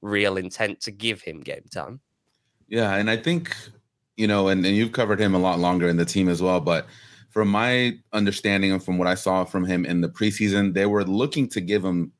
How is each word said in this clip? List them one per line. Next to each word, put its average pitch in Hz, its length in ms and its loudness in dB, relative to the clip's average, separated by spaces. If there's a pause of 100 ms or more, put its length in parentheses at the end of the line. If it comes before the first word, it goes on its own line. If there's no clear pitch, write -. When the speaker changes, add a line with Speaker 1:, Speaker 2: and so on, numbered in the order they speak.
Speaker 1:
real 101 360 0
intent 95 440 -6
to 110 100 -10
give 104 300 -6
him 80 200 -12
game 69 300 -14
time. 98 280 -12 (680)
Speaker 2:
Yeah, 107 280 -2
and 104 140 0
I 113 80 0
think, 165 380 -4 (640)
you 110 100 0
know, 101 200 2
and, 95 180 2
and 98 100 2
you've 113 160 2
covered 107 280 0
him 101 160 2
a 90 40 4
lot 90 200 2
longer 87 280 2
in 85 100 2
the 85 80 2
team 92 240 2
as 85 120 0
well, 92 180 2
but 82 280 -2 (420)
from 110 180 0
my 120 500 2 (140)
understanding 98 600 0
and 95 120 -2
from 90 140 -2
what 90 100 2
I 90 80 2
saw 92 300 0
from 92 180 -4
him 92 220 0
in 87 160 0
the 85 80 0
preseason, 101 640 0
they 98 120 2
were 104 200 2
looking 123 440 0
to 104 120 -4
give 95 240 0
him 87 340 -2